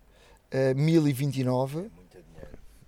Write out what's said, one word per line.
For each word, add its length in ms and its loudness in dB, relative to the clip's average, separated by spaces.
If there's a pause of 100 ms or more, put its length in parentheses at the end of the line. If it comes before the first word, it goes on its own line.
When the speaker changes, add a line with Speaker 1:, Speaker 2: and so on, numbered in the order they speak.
(520)
Speaker 1:
eh, 240 2
mil 320 4
e 60 2
vinte 240 -4
e 60 0
nove. 360 0
Speaker 2:
É 100 -10
muito 340 -20 (640)